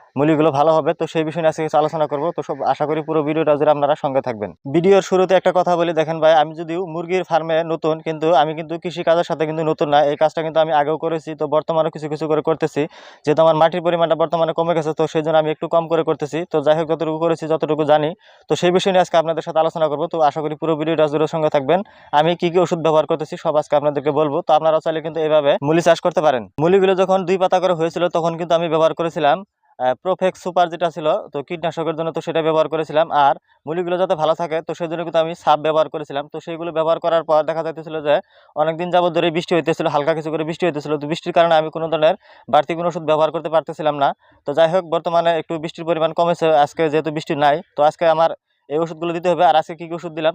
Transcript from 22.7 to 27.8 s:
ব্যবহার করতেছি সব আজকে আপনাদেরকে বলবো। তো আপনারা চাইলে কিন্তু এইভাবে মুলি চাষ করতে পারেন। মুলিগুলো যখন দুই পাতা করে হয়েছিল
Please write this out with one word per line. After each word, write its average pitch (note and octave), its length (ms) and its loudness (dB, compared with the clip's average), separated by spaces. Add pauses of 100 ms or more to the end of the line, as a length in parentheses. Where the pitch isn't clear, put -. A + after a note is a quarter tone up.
ব্যবহার D#3 240 2
করতেছি D#3 320 -4
সব E3 180 -4
আজকে D3+ 200 -2
আপনাদেরকে C#3+ 360 0
বলবো। D3 300 0
তো E3+ 120 0
আপনারা D#3 280 2
চাইলে D#3+ 200 -4
কিন্তু D#3 180 -8
এইভাবে D3+ 320 2 (100)
মুলি D#3+ 200 2
চাষ E3 200 4
করতে F3 200 0
পারেন। C3+ 220 2 (160)
মুলিগুলো F#3+ 360 4
যখন F#3+ 300 2
দুই F#3 120 0
পাতা F#3 220 2
করে F3+ 140 2
হয়েছিল E3 360 -2